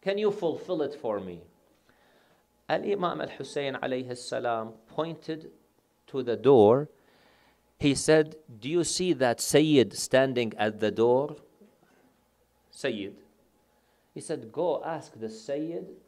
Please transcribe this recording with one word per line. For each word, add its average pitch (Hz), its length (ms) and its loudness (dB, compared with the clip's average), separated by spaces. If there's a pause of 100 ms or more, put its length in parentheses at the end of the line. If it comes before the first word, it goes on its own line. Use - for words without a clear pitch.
Can 196 160 -4
you 208 140 0
fulfill 175 500 -4
it 139 140 -6
for 107 240 -6
me?' 90 220 -12 (1300)
Al-Imam 175 500 -2
Al-Hussein 143 560 -8
alayhi 127 400 -6
salam 117 580 -6 (140)
pointed 160 640 -10 (560)
to 131 160 -6
the 117 140 -2
door. 123 520 8 (880)
He 143 180 2
said, 156 420 2 (220)
'Do 120 100 -10
you 170 160 0
see 180 260 -2
that 127 300 2
Sayyid 147 520 4
standing 127 640 0
at 107 220 -2
the 107 100 2
door?' 127 460 2 (1400)
Sayyid. 101 460 -8 (960)
He 151 80 -14
said, 127 320 -8
'Go 160 320 -2
ask 151 340 -10
the 110 100 -8
Sayyid 160 580 -8 (200)